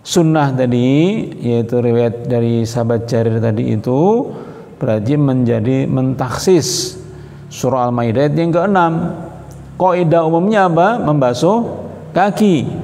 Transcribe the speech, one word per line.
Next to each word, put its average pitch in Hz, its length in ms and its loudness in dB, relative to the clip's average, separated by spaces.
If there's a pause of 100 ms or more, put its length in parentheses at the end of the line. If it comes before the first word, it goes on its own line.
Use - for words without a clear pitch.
sunnah 160 560 2
tadi, 131 720 2 (160)
yaitu 117 320 0
riwayat 120 480 0
dari 117 400 0
sahabat 117 400 -2
Jarir 113 320 0
tadi 113 400 0
itu, 156 560 0 (480)
berarti 113 360 0
menjadi 127 720 0
mentaksis 131 1080 -2 (540)
surah 127 360 0
Al-Maidah 120 400 0
ayat 147 80 0
yang 170 160 0
keenam. 175 400 2 (880)
Kaidah 175 480 4
umumnya 185 400 2
apa? 208 320 2
Membasuh 151 640 2 (480)
kaki. 185 560 2 (160)